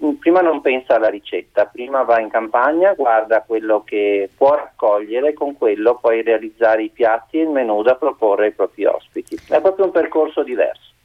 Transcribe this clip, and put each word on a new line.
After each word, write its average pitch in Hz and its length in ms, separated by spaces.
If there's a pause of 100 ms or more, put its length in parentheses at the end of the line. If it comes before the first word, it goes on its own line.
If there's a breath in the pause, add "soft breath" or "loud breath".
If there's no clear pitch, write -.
(200)
prima 175 220
non 160 200
pensa 131 340
alla 110 120
ricetta, 104 600
prima 131 340
va 117 180
in 107 100
campagna, 131 640
guarda 113 500
quello 110 420
che 101 500
può 139 200
raccogliere, 117 800
con 143 220
quello 110 460
poi 113 220
realizzare 110 580
i 110 80
piatti 113 480
e 160 60
il 160 60
menù 113 340
da 123 100
proporre 107 540
ai 101 60
propri 101 320
ospiti. - 520 (100)
È 151 140
proprio 190 240
un 175 60
percorso 156 500
diverso. - 500 (140)